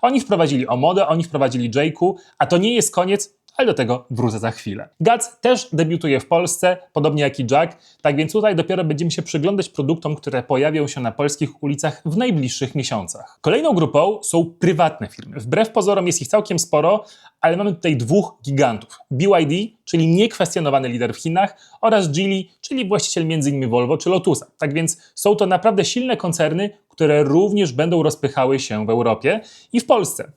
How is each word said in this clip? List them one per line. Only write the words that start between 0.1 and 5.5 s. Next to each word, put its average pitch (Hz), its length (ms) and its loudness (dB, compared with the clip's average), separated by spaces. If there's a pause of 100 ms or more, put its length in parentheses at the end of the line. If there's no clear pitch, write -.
wprowadzili 151 480 0
Omodę, 165 400 2
oni 160 160 0
wprowadzili 127 520 -2
J 151 220 0
Q, 190 180 0 (220)
a 147 80 4
to 175 120 2
nie 208 160 2
jest 233 200 0
koniec, 190 460 -2 (180)
ale 262 100 2
do 190 60 2
tego 123 380 -2
wrócę 117 280 -2
za 113 120 -4
chwilę. - 380 -10 (100)
Guts 233 420 0
też 247 320 0